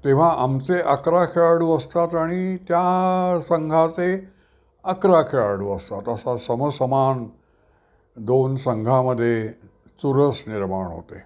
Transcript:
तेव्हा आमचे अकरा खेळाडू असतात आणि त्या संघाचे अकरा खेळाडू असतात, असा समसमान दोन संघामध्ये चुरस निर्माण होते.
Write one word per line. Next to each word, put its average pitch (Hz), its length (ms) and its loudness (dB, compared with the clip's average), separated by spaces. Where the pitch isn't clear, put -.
तेव्हा 151 340 4
आमचे 135 420 0
अकरा 165 440 2
खेळाडू 170 520 2
असतात 170 380 -2
आणि 180 420 -2
त्या 180 920 0
संघाचे 165 800 0
अकरा 185 380 4
खेळाडू 101 540 -2
असतात, 101 320 -10
असा 117 280 -4
समसमान 131 920 0
दोन 131 400 0
संघामध्ये 117 920 0
चुरस 139 600 0
निर्माण 95 400 -6
होते. 85 400 -14